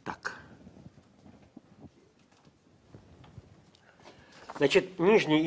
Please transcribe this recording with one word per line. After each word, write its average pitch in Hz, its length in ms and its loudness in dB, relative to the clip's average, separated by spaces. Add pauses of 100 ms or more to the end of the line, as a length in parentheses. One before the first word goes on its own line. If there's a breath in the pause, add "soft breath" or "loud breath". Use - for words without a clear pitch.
так. - 320 -12 (4000 loud breath)
Значит, 147 420 0
нижний 156 460 4